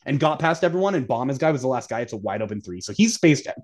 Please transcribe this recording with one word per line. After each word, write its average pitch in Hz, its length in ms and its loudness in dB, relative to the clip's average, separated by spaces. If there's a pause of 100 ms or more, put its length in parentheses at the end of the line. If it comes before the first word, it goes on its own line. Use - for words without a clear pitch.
and 139 140 0
got 151 200 2
past 165 240 2
everyone 185 320 2
and 131 120 -2
Bauman's 127 320 -2
guy 156 120 2
was 139 100 -2
the 127 80 -2
last 123 200 -4
guy, 117 120 -4
it's 117 120 -8
a 110 40 -6
wide 104 240 -6
open 107 200 -6
three. 90 200 -10
So 104 120 -10
he's 220 220 2
spaced 151 320 4 (160)